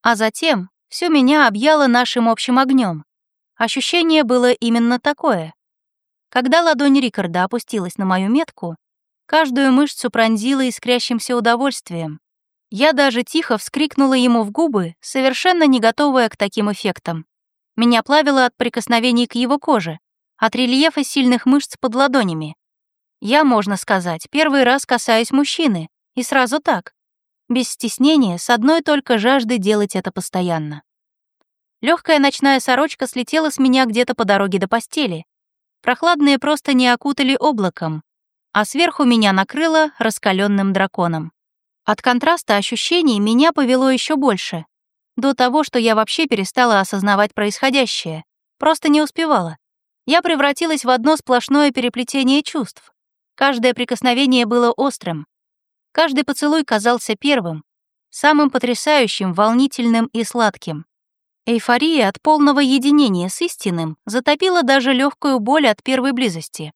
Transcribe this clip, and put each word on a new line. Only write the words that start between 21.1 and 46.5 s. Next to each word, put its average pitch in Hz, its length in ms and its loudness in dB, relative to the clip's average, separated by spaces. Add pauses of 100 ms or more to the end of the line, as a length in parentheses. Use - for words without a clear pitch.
мышц 277 320 0
под 240 160 -4
ладонями. 196 600 -2 (640)
Я, 277 240 2
можно 208 340 2
сказать, 175 520 -4
первый 277 340 0
раз 262 220 2
касаюсь 233 460 0
мужчины, 262 580 -2 (240)
и 254 80 -6
сразу 262 380 0
так, 226 340 -4 (560)
без 240 200 -2
стеснения, 254 680 0
с - 120 -8
одной 262 320 2
только 285 360 -2
жаждой 240 400 0
делать 208 380 0
это 185 160 -6
постоянно. 165 720 -6 (1000)
Лёгкая 302 380 2
ночная 277 400 2
сорочка 269 480 -2
слетела 302 440 -2
с - 60 -10
меня 262 280 4
где-то 240 300 -2
по 226 100 -2
дороге 196 340 0
до 190 80 -2
постели. 226 580 -4 (560)
Прохладные 285 580 0
простыни 277 480 0
окутали 262 520 0
облаком, 180 640 -4 (480)
а 208 140 0
сверху 311 400 -2
меня 220 260 4
накрыло 302 640 0
раскалённым 202 760 0
драконом. 170 580 -2 (540)
От 214 160 0
контраста 247 560 0
ощущений 240 640 0
меня 247 320 2
повело 262 360 2
ещё 262 280 0
больше, 202 480 -2 (500)
до 269 180 0
того, 254 300 2
что - 160 -4
я 226 160 2
вообще 220 320 -2
перестала 214 540 0